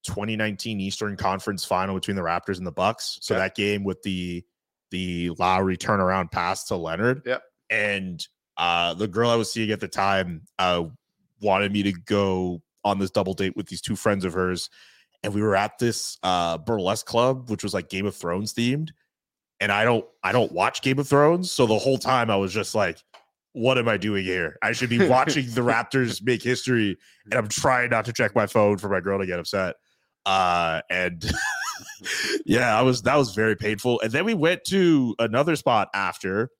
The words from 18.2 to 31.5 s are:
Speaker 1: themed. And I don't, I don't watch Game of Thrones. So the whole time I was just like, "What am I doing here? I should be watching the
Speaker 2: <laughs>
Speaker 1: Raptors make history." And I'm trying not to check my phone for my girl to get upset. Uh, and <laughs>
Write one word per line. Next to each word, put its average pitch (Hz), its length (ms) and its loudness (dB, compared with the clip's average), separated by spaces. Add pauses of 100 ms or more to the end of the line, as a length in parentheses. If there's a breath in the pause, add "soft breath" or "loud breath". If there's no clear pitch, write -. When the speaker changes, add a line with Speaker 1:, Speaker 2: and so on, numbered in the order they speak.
Speaker 1:
themed. 135 360 -2 (680)
And 101 120 0
I 104 120 4
don't, 117 220 2 (180)
I 95 100 0
don't 120 180 2
watch 95 320 0
Game 131 160 2
of 143 80 -2
Thrones. 165 440 4
So 131 140 4
the 107 140 2
whole 135 180 2
time 123 320 2
I 107 60 4
was 98 180 0
just 104 220 -4
like, 92 240 0 (540)
"What 127 260 2
am 117 80 0
I 107 100 2
doing 98 260 -2
here? 90 380 -2
I 107 100 0
should 117 200 -2
be 120 160 4
watching 135 440 4
the 117 100 0
Speaker 2:
<laughs> - 0 -
Speaker 1:
Raptors 120 640 0
make 117 200 0
history." 117 520 0 (300 soft breath)
And 107 80 -6
I'm 117 140 0
trying 123 420 0
not 113 160 0
to 117 80 -6
check 113 220 0
my 110 100 4
phone 104 320 4
for 98 120 -8
my 98 100 0
girl 98 180 -2
to 98 80 -2
get 90 140 -4
upset. 92 380 -2 (500)
Uh, 87 540 2 (100)
and 87 340 -2
<laughs> - 1200 -6